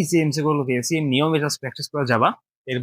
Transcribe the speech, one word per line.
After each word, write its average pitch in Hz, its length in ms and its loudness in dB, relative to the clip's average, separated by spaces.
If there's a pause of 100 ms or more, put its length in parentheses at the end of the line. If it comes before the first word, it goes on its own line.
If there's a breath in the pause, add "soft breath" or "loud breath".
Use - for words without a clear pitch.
যে 175 160 0
এমসিকিউ 151 260 0
গুলো 147 200 0
দিয়েছি, 123 280 -2
এই 156 140 -2
নিয়মে 151 300 2
just 147 180 -4
প্র্যাকটিস 135 320 -10
করা 147 200 -2
যাবা, 117 160 4 (380)
এর 127 160 -4